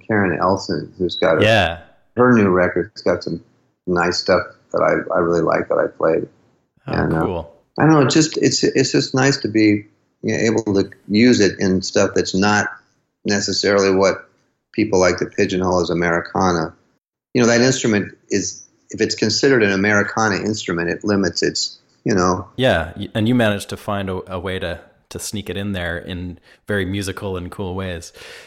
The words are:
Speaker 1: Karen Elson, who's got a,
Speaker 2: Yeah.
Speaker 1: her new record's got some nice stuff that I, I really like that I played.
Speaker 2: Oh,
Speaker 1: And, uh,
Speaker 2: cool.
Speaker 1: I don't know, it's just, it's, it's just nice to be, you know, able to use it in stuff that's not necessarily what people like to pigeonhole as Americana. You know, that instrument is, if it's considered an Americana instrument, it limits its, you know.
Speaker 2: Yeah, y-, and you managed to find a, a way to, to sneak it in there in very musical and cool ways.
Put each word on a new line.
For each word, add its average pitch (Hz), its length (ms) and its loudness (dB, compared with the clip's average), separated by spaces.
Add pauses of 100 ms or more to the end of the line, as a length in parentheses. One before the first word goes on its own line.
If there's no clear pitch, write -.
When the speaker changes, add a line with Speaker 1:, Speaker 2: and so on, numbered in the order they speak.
Speaker 1:
Karen 98 320 0
Elson, 90 580 -2
who's 90 200 -2
got 82 260 2
a, - 20 4
Speaker 2:
Yeah. 92 360 2 (360)
Speaker 1:
her 123 160 4
new 107 160 6
record's 90 540 0
got 90 220 0
some 82 180 -8 (440)
nice 87 320 0
stuff 90 220 2 (320)
that 85 80 -2
I, 80 340 0
I 90 40 0
really 85 240 2
like 80 260 -2
that 80 100 -2
I 78 100 0
played. - 380 -2 (600)
Speaker 2:
Oh, - 60 -6
Speaker 1:
And, 82 220 0
uh, 80 100 0
Speaker 2:
cool. 85 320 -6 (220)
Speaker 1:
I - 60 0
don't 156 100 6
know, 147 80 6
it's 127 120 2
just, 156 240 2
it's, - 260 0
it's - 280 0
just 139 220 0
nice 131 240 2
to 110 100 -6
be, 107 360 2 (380)
you 110 120 -2
know, - 40 -2
able 110 240 0 (120)
to 98 140 2 (200)
use 113 320 4
it 92 180 2
in 92 240 0
stuff 101 320 0
that's 90 200 -2
not 101 340 2 (560)
necessarily 98 720 2
what 95 340 0 (440)
people 107 280 0
like 90 180 4
to - 80 -2
pigeonhole 92 540 0
as 85 100 -2
Americana. 85 840 0 (600)
You 123 80 2
know, 117 60 4
that 117 120 4
instrument 120 560 0 (120)
is, - 360 -6 (260)
if 90 100 -8
it's 107 140 -2
considered 117 480 2
an 101 100 2
Americana 101 640 0
instrument, 87 540 -4
it - 140 -8
limits 101 380 0
its, - 360 -4 (260)
you 113 100 0
know. 92 420 0
Speaker 2:
Yeah, 87 400 0
y-, 101 180 -8
and 110 140 0
you 123 60 2
managed 107 360 0
to 98 60 -8
find 101 340 -6
a, 95 220 -10
a 92 60 -6
way 92 200 -6
to, 85 220 -6 (300)
to - 80 -12
sneak - 320 -8
it 90 60 -6
in 101 160 -4
there 87 260 -6
in 90 400 -10 (280)
very 101 180 -2
musical 98 520 -6
and 87 140 -10
cool 92 240 -8
ways. 92 380 -8 (340)